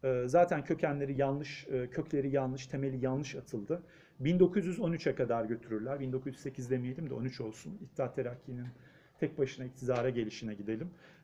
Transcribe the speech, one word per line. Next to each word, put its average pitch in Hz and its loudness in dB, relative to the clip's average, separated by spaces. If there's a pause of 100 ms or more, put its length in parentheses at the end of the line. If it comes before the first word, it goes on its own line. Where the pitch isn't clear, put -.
E, 127 2
zaten 165 6
kökenleri 143 2
yanlış, 143 0
e, 123 0
kökleri 139 0
yanlış, 131 0
temeli 131 -2
yanlış 131 -2
atıldı. 127 -4 (360)
Bin 165 4
dokuz 180 8
yüz 180 -2
on 175 2
üçe 151 0
kadar 113 2
götürürler. 113 -4
Bin 131 -4
dokuz 131 -4
yüz - -16
sekiz 127 -8
demeyelim 131 -2
de 127 -4
on 131 -4
üç 127 -4
olsun. 113 -8
İttihat 123 -6
Terakki'nin 123 -6 (520)
tek - -2
başına 131 0
iktidara 123 0
gelişine 113 -2
gidelim. 110 -4 (340)